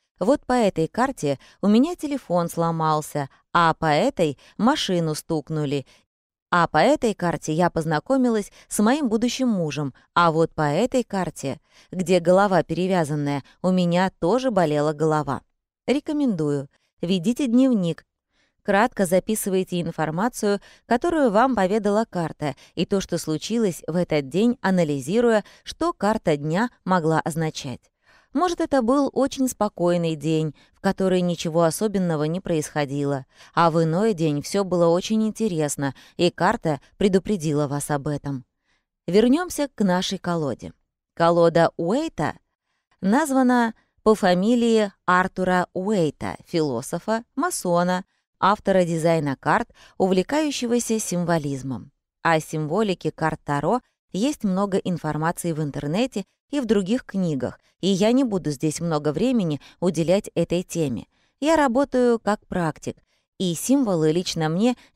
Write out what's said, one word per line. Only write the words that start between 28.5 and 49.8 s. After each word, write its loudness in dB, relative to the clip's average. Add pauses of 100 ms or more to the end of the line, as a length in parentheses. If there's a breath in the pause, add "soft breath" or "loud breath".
это 0
был 2
очень 0
спокойный -2
день, -2 (180 soft breath)
в -20
который 0
ничего -2
особенного 0
не -4
происходило, -4 (260 soft breath)
а 4
в 2
иной 0
день -2
все -2
было 0
очень 0
интересно, -4 (240 loud breath)
и 2
карта -2 (160 soft breath)
предупредила 0
вас -4
об -4
этом. -6 (600)
Вернемся 2
к -2
нашей 0
колоде. -6 (400)
Колода 4
Уэйта -2 (680)
названа 2 (260)
по 4
фамилии 2 (140)
Артура 2
Уэйта, -2 (100)
философа, -4 (120)
масона, -2 (320)
автора 2
дизайна 0
карт, 0 (280 soft breath)